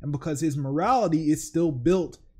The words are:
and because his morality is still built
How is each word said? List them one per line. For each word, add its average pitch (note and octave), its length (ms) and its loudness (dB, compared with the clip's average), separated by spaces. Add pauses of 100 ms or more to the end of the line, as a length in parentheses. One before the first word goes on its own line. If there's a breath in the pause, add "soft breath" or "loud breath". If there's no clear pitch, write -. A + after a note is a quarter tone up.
and D3 100 -6
because C#3+ 300 -4
his D3+ 160 0
morality D#3+ 760 0
is D3+ 160 -2
still E3 240 0
built D#3 460 0 (220)